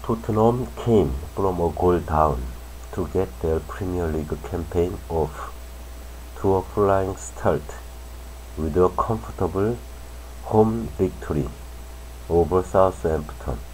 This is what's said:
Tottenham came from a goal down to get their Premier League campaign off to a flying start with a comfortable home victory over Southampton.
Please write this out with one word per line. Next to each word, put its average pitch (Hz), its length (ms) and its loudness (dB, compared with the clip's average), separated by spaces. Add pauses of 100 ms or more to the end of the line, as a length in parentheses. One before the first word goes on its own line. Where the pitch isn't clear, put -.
Tottenham 113 640 4 (160)
came 95 300 6 (240)
from 92 240 2
a 85 100 4
goal 87 300 4
down 76 420 2 (480)
to 90 220 -4
get 92 160 2 (140)
their 80 180 2
Premier 90 480 -2
League 78 280 -2 (140)
campaign 90 480 0 (100)
off 78 460 -2 (840)
to 98 160 4
a 92 60 2
flying 98 520 2
start - 480 0 (960)
with 78 180 -2
a 90 200 6
comfortable 104 840 0 (680)
home 110 420 4 (100)
victory 87 500 0 (800)
over 90 360 4
Southampton. 80 960 2 (140)